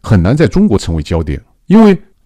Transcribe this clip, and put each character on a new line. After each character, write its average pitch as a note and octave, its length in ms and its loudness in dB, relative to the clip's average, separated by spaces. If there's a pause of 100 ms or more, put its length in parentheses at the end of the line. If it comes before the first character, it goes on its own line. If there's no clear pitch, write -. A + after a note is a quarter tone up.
很 G2 200 2
难 G#2 140 0
在 D3+ 100 2
中 G3 220 0
国 A2+ 80 0
成 F2 180 -6
为 D#2+ 80 -4
焦 E2 200 -4
点， D2 180 -8 (260)
因 G#3+ 160 4
为 G3+ 160 2 (260)